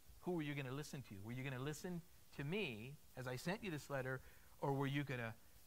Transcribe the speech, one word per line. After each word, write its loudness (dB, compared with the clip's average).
Who 2
were 4
you 2
gonna 0
listen -2
to? -6
Were -2
you 0
gonna 0
listen 0
to 0
me 0
as -4
I 0
sent 0
you 0
this -2
letter, 2
or 6
were 6
you 6
gonna 0